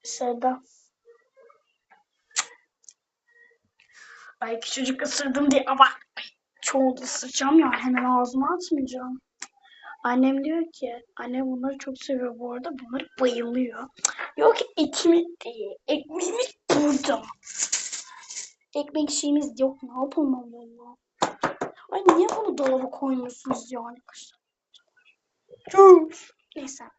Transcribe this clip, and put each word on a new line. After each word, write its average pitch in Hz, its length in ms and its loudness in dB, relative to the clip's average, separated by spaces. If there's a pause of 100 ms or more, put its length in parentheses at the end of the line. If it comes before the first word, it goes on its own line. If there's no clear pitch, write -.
Sevda. 247 600 -4 (3750)
Ay 226 200 -6
küçücük 262 440 -4
ısırdım 285 480 0
diye 269 160 2
ama 269 180 6 (760)
çoğunu 262 400 0
ısıracağım 269 580 2
ya, 262 120 4
hemen 247 320 -2
ağzıma 254 520 0
atmayacağım. 262 680 -6 (840)
Annem 262 400 2
diyor 330 280 -2
ki, 240 340 -12 (100)
annem 247 300 -6
bunları 262 320 -6
çok 269 260 -12
seviyor 247 360 -6
bu 240 140 -10
arada, 254 160 -10
bunları 262 380 -10 (120)
bayılıyor. 240 680 -2 (500)
Yok 302 200 6 (200)
etimi 339 460 2 (220)
değil, - 320 -12 (100)
ekmeğimiz 339 680 -4 (140)
burada. 285 520 2 (1500)
Ekmek 294 340 -4
şeyimiz 294 500 -2
yok, 262 240 -2
ne 254 180 -8
yapalım 277 340 0
Allah 240 220 -16
Allah. 240 380 -20 (960)
Ay 392 100 -4 (160)
niye 381 120 4
bunu 427 280 -4
dolaba 262 320 0
koymuyorsunuz 254 840 -6
yani? 240 260 -12 (2500)
Neyse. 269 280 -14 (160)